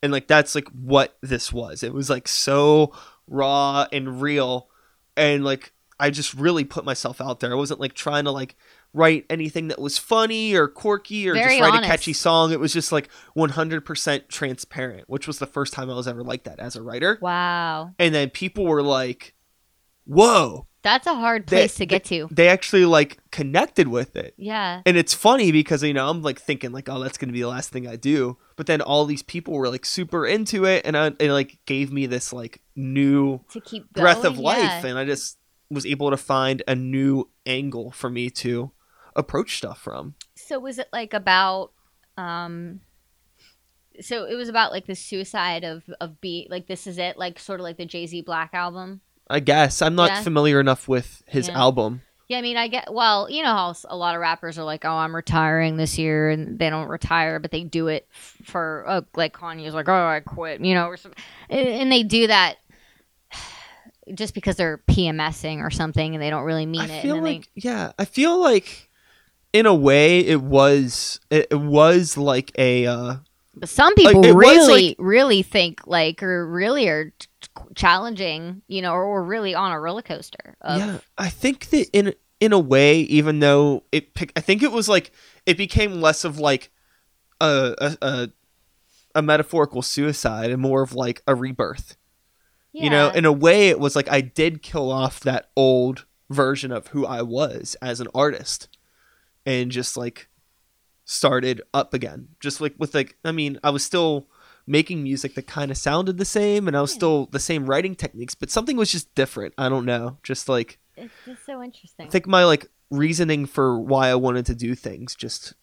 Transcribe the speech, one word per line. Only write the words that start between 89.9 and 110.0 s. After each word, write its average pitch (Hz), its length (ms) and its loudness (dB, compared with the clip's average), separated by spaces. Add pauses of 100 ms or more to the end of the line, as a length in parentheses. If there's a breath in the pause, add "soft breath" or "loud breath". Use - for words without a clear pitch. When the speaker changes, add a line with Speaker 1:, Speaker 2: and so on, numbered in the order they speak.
Speaker 1:
and 131 120 -4
more 135 200 2
of, 127 120 -6
like, 123 320 -6
a 139 80 4
rebirth. 123 640 -8 (760)
You 302 160 -4
know, 147 200 4
Speaker 2:
Yeah. - 100 0
Speaker 1:
in 165 60 0
a 156 80 6
way, 170 360 6
it 165 120 2
was, 139 160 -2
like, 143 120 -2
I 139 120 2
did 156 420 -4
kill 135 300 -6
off 131 280 -4
that 127 360 -4
old 131 500 2 (240)
version 139 400 -2
of 117 180 -10
who 143 160 -4
I 120 180 -6
was 120 600 -6
as 123 180 -8
an 120 140 -8
artist - 540 -2 (760)
and 123 280 -2
just, 123 240 -6
like, 120 320 -12 (760)
started 127 560 -2 (140)
up 139 200 -2
again. 120 340 -8 (100)
Just, 143 220 -8
like, 147 180 -6
with, 156 160 -6
like, 139 300 -2
I 160 80 -6
mean, 147 320 -4
I 147 60 2
was 143 140 -2
still 156 440 -2 (380 soft breath)
making 156 360 0
music 135 320 -6
that 131 140 -12
kinda 139 260 -8
sounded 180 440 -2
the 196 60 -2
same, 208 440 0
and 143 80 -2
I 143 40 2
was 143 120 -2
Speaker 2:
Yeah. - 60 -10
Speaker 1:
still 156 280 0
the 139 140 -8
same 147 260 -4
writing 170 300 -2
techniques, - 400 -12
but - 140 -10
something 247 260 -2
was 220 160 0
just - 240 -8
different. 110 420 -4
I 135 100 -2
don't 131 180 -2
know. 120 360 -6